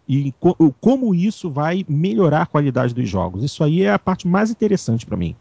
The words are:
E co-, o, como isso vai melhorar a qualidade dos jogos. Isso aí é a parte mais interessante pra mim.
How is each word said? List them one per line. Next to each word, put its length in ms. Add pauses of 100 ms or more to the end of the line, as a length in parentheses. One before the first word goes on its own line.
E 320
co-, 200
o, 120
como 440
isso 360
vai 380
melhorar 540
a 40
qualidade 480
dos 140
jogos. 340
Isso 220
aí 200
é 80
a 60
parte 300
mais 220
interessante 560
pra 100
mim. 240